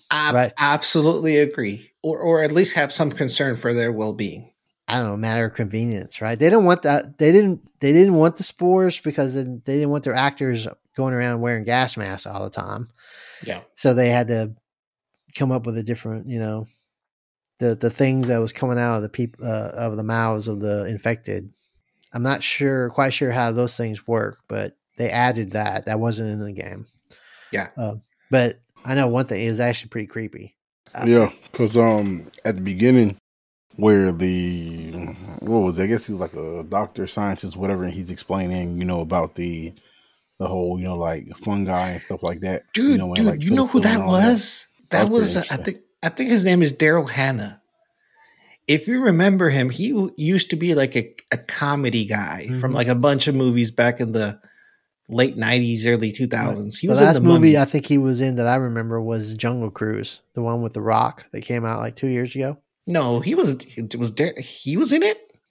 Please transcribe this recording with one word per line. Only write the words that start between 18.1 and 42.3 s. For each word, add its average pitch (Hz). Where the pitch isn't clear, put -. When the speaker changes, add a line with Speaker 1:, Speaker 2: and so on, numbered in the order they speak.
Speaker 2:
that 120
was 113
coming 123
out 120
of 107
the 107
peop-, 117
uh, 110
of 113
the 110
mouths 113
of 101
the 104
infected. 101
I'm 120
not 135
sure, 131
quite 135
sure 131
how 117
those 120
things 110
work, 104
but 104
they 117
added 117
that. 104
That 110
wasn't 113
in 104
the 104
game. 95
Speaker 1:
Yeah. 101
Speaker 2:
Uh, 107
but 123
I 131
know 135
one 123
thing 101
is 113
actually 120
pretty 107
creepy. -
Uh, -
Speaker 3:
Yeah, 117
'cause, 113
um, 104
at 110
the 92
beginning, 104
where 101
the, 85
what 110
was 90
it? 92
I -
guess 110
he 110
was, 92
like, 87
a 80
doctor, 101
scientist, 98
whatever, 95
and 90
he's 87
explaining, 90
you 90
know, 90
about 82
the, 82
the 95
whole, 90
you 90
know, 90
like, 82
fungi 92
and 87
stuff -
like 87